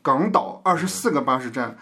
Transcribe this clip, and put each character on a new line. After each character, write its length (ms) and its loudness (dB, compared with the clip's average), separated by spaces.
港 300 2
岛 320 0
二 120 4
十 120 -2
四 240 -2
个 100 2
巴 180 2
士 120 -8
站， 300 -6